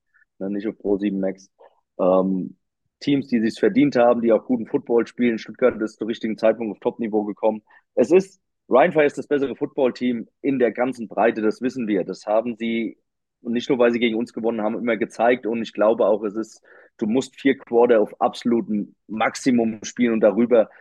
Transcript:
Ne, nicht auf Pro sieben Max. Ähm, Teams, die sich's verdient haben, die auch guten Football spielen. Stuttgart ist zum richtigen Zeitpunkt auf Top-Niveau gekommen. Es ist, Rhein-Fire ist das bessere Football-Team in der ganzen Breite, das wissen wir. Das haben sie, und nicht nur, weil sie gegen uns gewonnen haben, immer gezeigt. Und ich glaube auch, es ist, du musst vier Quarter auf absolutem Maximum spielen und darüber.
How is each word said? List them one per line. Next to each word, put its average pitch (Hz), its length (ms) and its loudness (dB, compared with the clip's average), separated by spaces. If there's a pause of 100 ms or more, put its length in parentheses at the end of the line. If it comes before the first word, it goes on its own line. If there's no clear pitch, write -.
(380)
Ne, 98 120 -8
nicht 104 180 -6
auf 95 100 -8
Pro 98 200 -2
sieben 98 200 -4
Max. 95 320 -8 (480)
Ähm, 92 580 0 (440)
Teams, 139 260 -2
die 120 140 -2
sich's 117 180 -2
verdient 131 380 2
haben, 120 260 4
die 113 100 2
auch 107 120 2
guten 117 220 -4
Football 117 420 -2
spielen. 117 300 -2
Stuttgart 110 440 -2
ist - 160 -6
zum 110 80 -8
richtigen 110 320 -6
Zeitpunkt 110 380 0
auf - 40 -20
Top-Niveau 110 440 -4
gekommen. 107 380 -2 (340)
Es 127 160 2
ist, 190 280 2 (280)
Rhein-Fire 151 360 4
ist 143 140 -2
das 131 80 -10
bessere 135 300 -2
Football-Team 123 720 -4 (140)
in 135 180 -2
der 120 100 2
ganzen 120 380 -4
Breite, 110 340 0
das 107 180 -2
wissen 123 280 -4
wir. 101 160 0
Das 92 200 -10
haben 113 320 -2
sie, 113 400 -6 (460)
und 120 100 -8
nicht 120 160 -4
nur, 131 120 0
weil 120 120 6
sie 120 60 -2
gegen 113 180 0
uns 117 160 -6
gewonnen 113 300 -4
haben, 107 160 -4
immer 113 180 -2
gezeigt. 120 480 0
Und 117 160 -4
ich 110 120 -8
glaube 107 340 2
auch, 104 160 2
es 104 140 -6
ist, - 260 -10 (360)
du 117 80 -2
musst 120 280 -2
vier - 240 0
Quarter 120 420 4
auf - 200 -4
absolutem 107 720 -2 (140)
Maximum 113 720 -2
spielen 120 300 -2
und 110 80 -2
darüber. 110 500 4 (100)